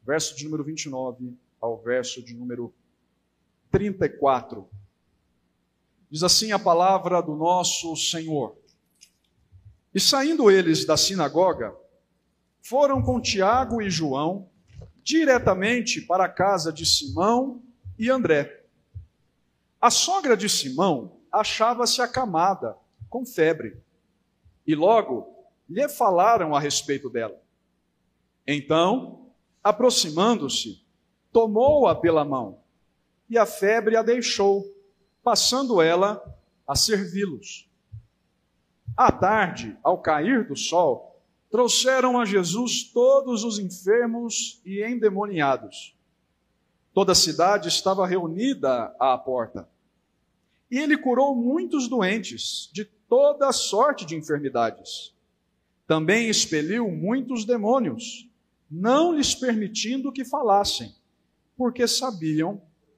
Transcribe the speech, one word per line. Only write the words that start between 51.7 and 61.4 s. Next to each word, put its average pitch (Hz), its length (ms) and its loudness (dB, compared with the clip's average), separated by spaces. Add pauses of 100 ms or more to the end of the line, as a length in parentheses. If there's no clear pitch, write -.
doentes, 196 840 -4
de 208 140 -10
toda 277 680 2
sorte 254 540 0
de 160 100 -8
enfermidades. 139 960 -4 (720)
Também 175 420 2
expeliu 202 640 -2
muitos 226 540 -4
demônios, 220 840 -2 (400)
não 254 440 2
lhes 294 200 0
permitindo 247 800 -4
que 254 140 -8
falassem, 202 680 0 (600)